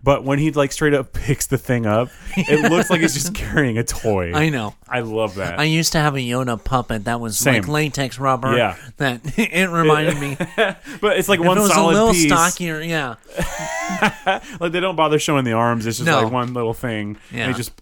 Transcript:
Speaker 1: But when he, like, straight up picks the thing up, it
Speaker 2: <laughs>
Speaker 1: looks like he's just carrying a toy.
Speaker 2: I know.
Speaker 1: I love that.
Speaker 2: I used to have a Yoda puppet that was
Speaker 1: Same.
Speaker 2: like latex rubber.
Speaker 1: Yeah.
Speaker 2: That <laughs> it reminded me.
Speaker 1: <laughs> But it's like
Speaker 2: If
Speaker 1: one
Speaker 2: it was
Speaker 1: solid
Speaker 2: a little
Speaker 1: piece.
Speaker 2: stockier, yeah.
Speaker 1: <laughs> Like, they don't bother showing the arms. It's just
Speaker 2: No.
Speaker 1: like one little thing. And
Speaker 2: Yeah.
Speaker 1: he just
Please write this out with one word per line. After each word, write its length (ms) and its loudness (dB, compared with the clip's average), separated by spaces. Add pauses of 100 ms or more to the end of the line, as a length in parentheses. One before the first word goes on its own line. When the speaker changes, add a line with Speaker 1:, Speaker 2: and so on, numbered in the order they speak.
Speaker 1:
But 200 2
when 140 0
he, 140 0
like, 200 2
straight 220 0
up 200 -2
picks 340 -2
the 100 0
thing 300 -2
up, 220 2 (280)
it 340 2
Speaker 2:
<laughs> 0 -
Speaker 1:
looks 200 2
like 100 2
he's 140 0
just 180 -4
carrying 460 0
a 40 0
toy. 520 -2
Speaker 2:
I 140 2
know. 260 -4 (120)
Speaker 1:
I 120 -4
love 360 -4
that. 240 -6
Speaker 2:
I 40 0
used 300 0
to 60 2
have 140 2
a 60 -2
Yoda 440 -2
puppet 420 -2
that 140 -2
was 200 -6
Speaker 1:
Same. 240 4
Speaker 2:
like 40 -6
latex 520 -2
rubber. 360 0
Speaker 1:
Yeah. 200 2 (220)
Speaker 2:
That 260 -2
<laughs> 160 -6
it 280 2
reminded 520 2
me. 260 -6
Speaker 1:
<laughs> 300 0 (260)
But 160 2
it's 100 0
like 120 4
Speaker 2:
If 80 2
Speaker 1:
one 100 4
Speaker 2:
it 40 4
was 120 4
Speaker 1:
solid 220 6
Speaker 2:
a 20 4
little 160 6
Speaker 1:
piece. 180 4
Speaker 2:
stockier, 480 2
yeah. 360 -4 (200)
Speaker 1:
<laughs> 1080 -4 (180)
Like, 140 -2
they 60 0
don't 160 -2
bother 220 2
showing 260 2
the 100 0
arms. 340 2
It's 100 -4
just 80 -4
Speaker 2:
No. 160 4
Speaker 1:
like 100 0
one 220 -2
little 200 -2
thing. 440 -6 (140)
And 80 -10
Speaker 2:
Yeah. 80 -2
Speaker 1:
he 60 -2
just 180 -8 (100)